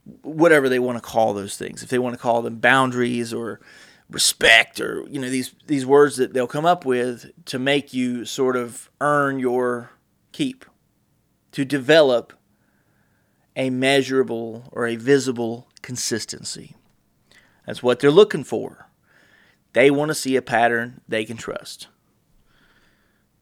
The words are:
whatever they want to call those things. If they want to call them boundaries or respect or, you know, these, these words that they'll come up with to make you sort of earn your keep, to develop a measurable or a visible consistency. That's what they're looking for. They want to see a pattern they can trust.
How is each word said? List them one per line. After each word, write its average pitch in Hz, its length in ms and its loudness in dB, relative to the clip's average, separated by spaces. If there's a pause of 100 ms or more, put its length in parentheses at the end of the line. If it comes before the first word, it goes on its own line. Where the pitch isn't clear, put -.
(240)
whatever 156 440 4
they 127 120 0
want 123 180 -2
to 110 40 -12
call 110 320 0
those 101 220 -10
things. - 260 -12
If 117 80 -14
they 127 100 -2
want 123 160 -4
to - 60 -14
call 117 200 0
them 117 160 -8
boundaries 123 760 0
or 113 280 -10 (480)
respect - 720 2
or, 113 280 -8
you 135 120 -10
know, 127 80 -8
these, 131 260 -6 (120)
these 139 180 -2
words 139 320 6
that 123 160 -2
they'll 123 140 -2
come 151 180 -4
up 175 200 2
with 123 460 -4 (140)
to - 120 -8
make 139 360 -2
you 123 320 -4
sort 127 320 -2
of 120 320 -10 (100)
earn 139 400 0
your 123 520 -2 (420)
keep, - 320 -6 (880)
to 139 100 -4
develop 135 720 2 (1200)
a 131 140 -2
measurable 127 1000 -2
or 120 160 -4
a 117 80 -4
visible 120 720 0 (140)
consistency. - 960 -10 (880)
That's - 180 -12
what 123 160 2
they're 143 120 4
looking 185 320 4
for. - 460 -10 (840)
They 131 160 6
want 147 200 0
to 151 60 -2
see 131 200 -2
a 123 60 0
pattern 117 640 2
they 110 180 -4
can 113 120 -14
trust. - 500 -14 (1500)